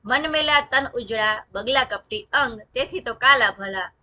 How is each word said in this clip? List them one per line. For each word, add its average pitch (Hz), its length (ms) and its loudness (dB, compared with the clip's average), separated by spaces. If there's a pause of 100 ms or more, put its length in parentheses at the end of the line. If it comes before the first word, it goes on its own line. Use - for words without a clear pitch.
મન 285 260 0
મેલા 302 300 4
તન 277 340 -2
ઉજળા, 214 580 -2
બગલા 240 320 0
કપટી 208 480 -8
અંગ, 240 280 0 (140)
તેથી 349 260 -4
તો - 140 -6
કાલા 254 360 4
ભલા 190 420 -8 (100)